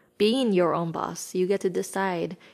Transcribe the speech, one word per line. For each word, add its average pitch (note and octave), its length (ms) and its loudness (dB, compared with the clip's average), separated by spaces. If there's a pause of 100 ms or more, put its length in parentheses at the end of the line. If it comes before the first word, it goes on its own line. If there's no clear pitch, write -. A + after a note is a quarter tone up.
(160)
being A3+ 360 2
your F3 220 4
own E3+ 180 -2
boss. E3+ 420 -6
You F#3 140 0
get G3 140 2
to F#3+ 80 0
decide. F#3 640 -4 (180)